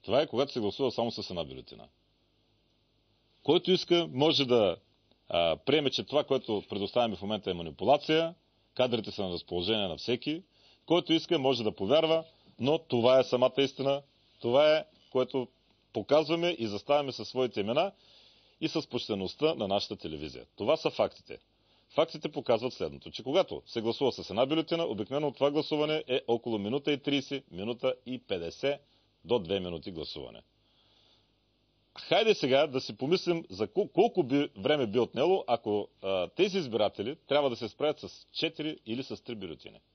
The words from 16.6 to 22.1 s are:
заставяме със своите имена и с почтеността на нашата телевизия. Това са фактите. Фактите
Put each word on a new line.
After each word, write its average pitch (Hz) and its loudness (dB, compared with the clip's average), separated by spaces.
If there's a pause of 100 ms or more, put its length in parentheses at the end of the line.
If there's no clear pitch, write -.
заставяме 135 0
със 117 -10
своите 127 -2
имена 135 0 (680)
и 160 -4
с - -4
почтеността 117 -2
на 104 -4
нашата 101 -2
телевизия. 73 -12 (100)
Това 131 0
са 156 -2
фактите. - -4 (500)
Фактите 156 -2